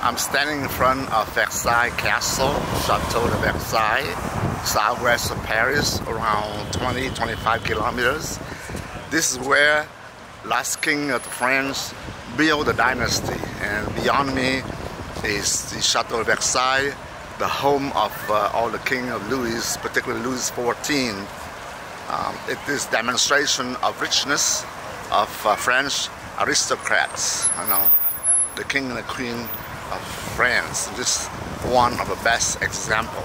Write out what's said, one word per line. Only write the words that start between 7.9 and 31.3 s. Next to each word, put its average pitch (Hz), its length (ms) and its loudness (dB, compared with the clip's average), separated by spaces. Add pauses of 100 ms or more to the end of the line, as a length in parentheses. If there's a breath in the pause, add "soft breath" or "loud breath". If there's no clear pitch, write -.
This 160 220 2
is 127 80 -4
where 147 480 4 (560)
last 117 360 0
king 147 300 0
of 120 120 0
France 135 680 0 (440)
built 151 300 4
the 117 60 4
dynasty. 117 600 2 (280)
And 104 340 -2
beyond 120 400 2
me 131 260 0 (600)
is 101 480 0
the 117 80 -6
Chateau 120 380 2
de 110 60 0 (120)
Versailles, 131 580 2 (460)
the 98 80 0
home 139 480 2
of, 104 180 2 (160)
uh, 107 240 4
all 113 160 2
the 104 80 -4
king 127 300 -2
of 107 200 -4
Louis, 117 500 -2
particularly 117 460 -2
Louis 127 260 -2
fourteen. 123 680 0 (920)
Um, - 260 -2 (120)
it 123 100 -2 (100)
is 139 180 -2
demonstration 127 960 2
of 110 180 0
richness - 600 0 (480)
of, 104 180 4 (160)
uh, 104 120 6
French 131 520 2 (320)
aristocrats, - 1120 0 (100)
you 95 60 -4
know, - 180 0 (680)
the - 80 -6
king 135 280 -2
and 120 60 -4
the 110 60 -4
queen 120 320 -4
of - 680 -8 (360)
France. 113 580 2
This - 320 -2 (400)